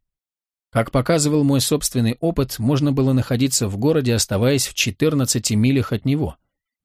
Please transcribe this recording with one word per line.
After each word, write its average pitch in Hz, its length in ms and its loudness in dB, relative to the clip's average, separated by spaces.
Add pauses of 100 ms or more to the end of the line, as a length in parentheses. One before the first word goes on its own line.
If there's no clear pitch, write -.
(760)
Как 113 160 0
показывал 147 540 2
мой 139 160 2
собственный 123 580 -2
опыт, 160 400 -2
можно 139 320 0
было 135 220 2
находиться 123 560 0
в 98 80 -6
городе, 135 360 0
оставаясь 117 540 0
в - 60 -16
четырнадцати 127 800 -2
милях 123 400 2
от 110 100 -4
него. 135 320 -2 (500)